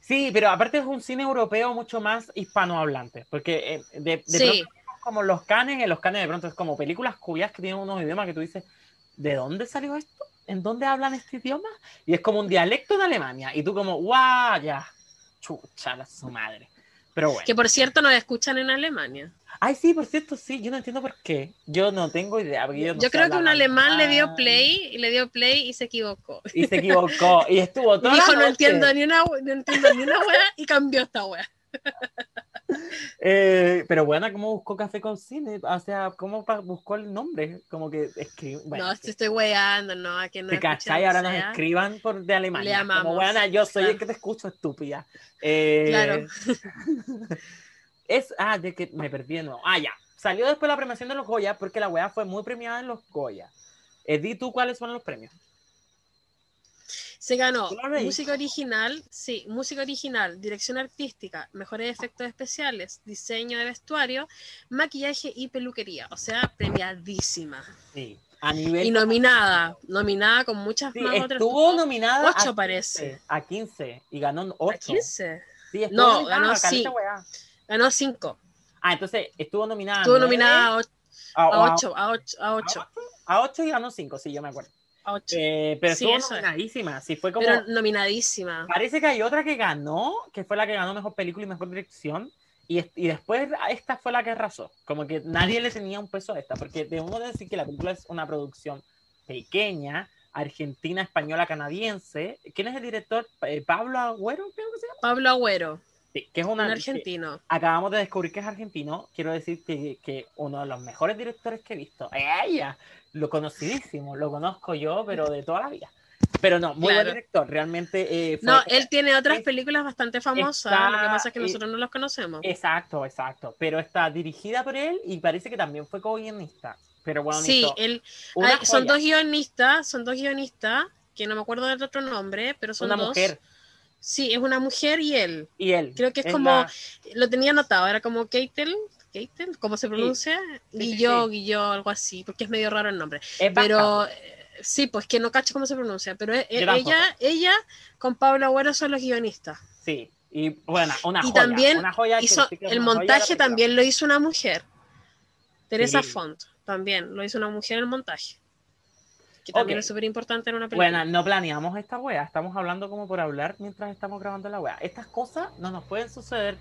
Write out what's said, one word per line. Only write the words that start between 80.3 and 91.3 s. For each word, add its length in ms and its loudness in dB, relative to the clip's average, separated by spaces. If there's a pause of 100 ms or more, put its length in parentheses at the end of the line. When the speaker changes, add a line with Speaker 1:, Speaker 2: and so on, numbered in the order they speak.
Speaker 2:
nominada 300 8
a 100 2
och-, 100 -2 (480)
Speaker 1:
A, 80 6
Speaker 2:
a 40 8
Speaker 1:
a, 260 8
Speaker 2:
ocho, 240 -2
a 140 0
ocho, 300 -8
a 80 -2
Speaker 1:
a 60 0
Speaker 2:
ocho. 260 -4
Speaker 1:
ocho. 80 -16 (360)
A 160 4
ocho 220 -2
y 80 -2
ganó 200 -4
cinco, 260 -12
sí, 160 -12
yo 80 -8
me 80 -10
acuerdo. 200 -16 (360)
Speaker 2:
A 80 -6
ocho. 240 -6
Speaker 1:
Eh, 440 0
pero 140 4
Speaker 2:
Sí, 100 -4
Speaker 1:
estuvo 120 4
Speaker 2:
eso 180 -4
es. 60 -4
Speaker 1:
nominadísima, 600 -6
sí, 140 -6
fue 160 -4
como 140 0
Speaker 2:
Pero 220 4
nominadísima. 1000 -2
Speaker 1:
Parece 320 0
que 80 2
hay 140 2
otra 220 0
que 120 -2
ganó, 580 -2 (200)
que 100 -8
fue 140 -4
la 100 2
que 60 -4
ganó 200 -2
mejor 200 -10
película 320 -6